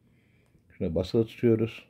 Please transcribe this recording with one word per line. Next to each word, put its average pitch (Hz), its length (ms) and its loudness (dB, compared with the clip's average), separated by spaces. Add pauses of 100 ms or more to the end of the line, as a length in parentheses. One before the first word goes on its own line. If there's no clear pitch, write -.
(800)
Şuna 87 160 -4
basılı 104 320 0
tutuyoruz. 113 640 0